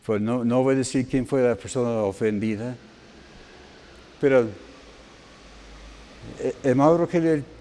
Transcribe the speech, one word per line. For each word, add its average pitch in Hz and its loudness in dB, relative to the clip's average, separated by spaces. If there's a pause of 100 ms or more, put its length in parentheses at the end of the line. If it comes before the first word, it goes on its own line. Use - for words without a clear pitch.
Pues 107 0
no, 120 -2
no 123 2
voy 135 2
a - 0
decir 127 -2
quién 127 -2
fue 131 0
la 120 2
persona 117 -4
ofendida, 107 -2 (1400)
pero 135 4
el, 113 0 (1900)
el - -4
hermano 139 4
Rogelio 160 0 (180)